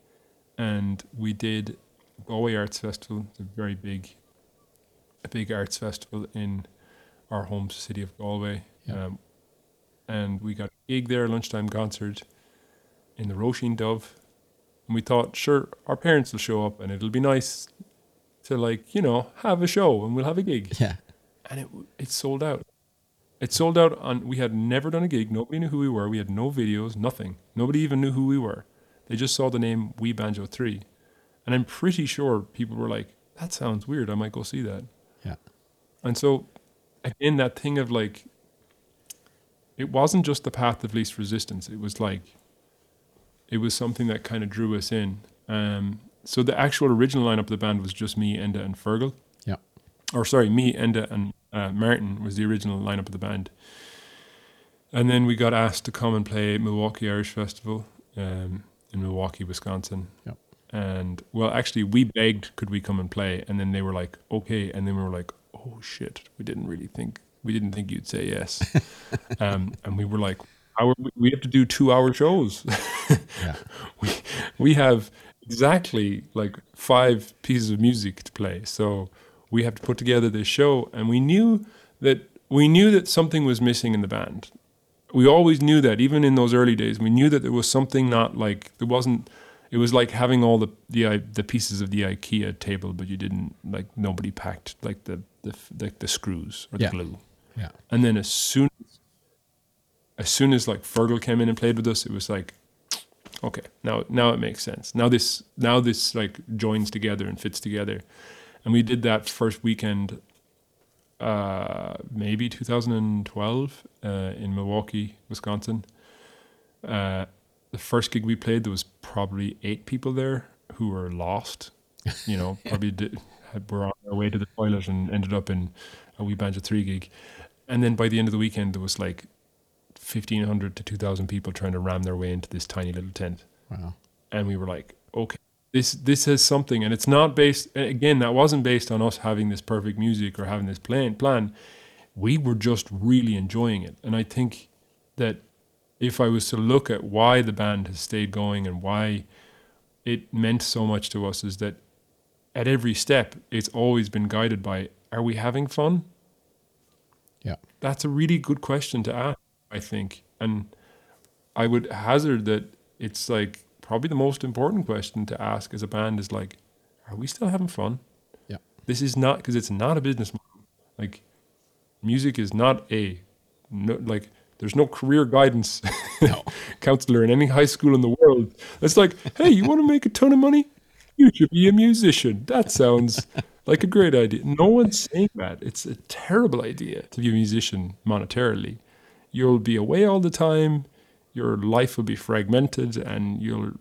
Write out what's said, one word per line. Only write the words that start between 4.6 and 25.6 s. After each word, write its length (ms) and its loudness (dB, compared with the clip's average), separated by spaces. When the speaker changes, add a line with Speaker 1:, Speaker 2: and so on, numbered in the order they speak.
Speaker 1:
a 40 -14
big 220 -6
arts 280 -6
festival 560 -10
in 320 -8
our 140 -6
home 260 -8
city 320 -12
of 160 -14
Galway. 460 -8
Speaker 2:
Yeah. 200 -8
Speaker 1:
Um, 120 -12
and 340 -6
we 140 -8
got 140 -8
a 240 -12
gig 160 -4
there, 160 0
a 40 0
lunchtime 400 -4
concert 540 -6
in 120 -8
the 60 -8
Roisin 420 -2
Dubh. 280 -4
And 80 -4
we 60 0
thought, 340 0
"Sure, 340 0
our 100 -2
parents 360 2
will 60 -8
show 280 -2
up 140 -6
and 120 -8
it'll 160 -6
be 120 -2
nice 480 0
to, 160 -4
like, 360 -4
you 60 0
know, 360 0
have 260 0
a 40 2
show 380 2
and 100 -4
we'll 120 -2
have 100 -2
a 60 -2
gig." 360 -4
Speaker 2:
Yeah. 180 0
Speaker 1:
And 140 -12
it, 80 -14
it 120 -12
sold 320 -4
out. 240 -6
It 120 -4
sold 260 2
out 200 4
on, 300 -4
we 80 -4
had 180 -2
never 360 0
done 120 0
a 60 0
gig. 240 -2
Nobody 260 -4
knew 100 -2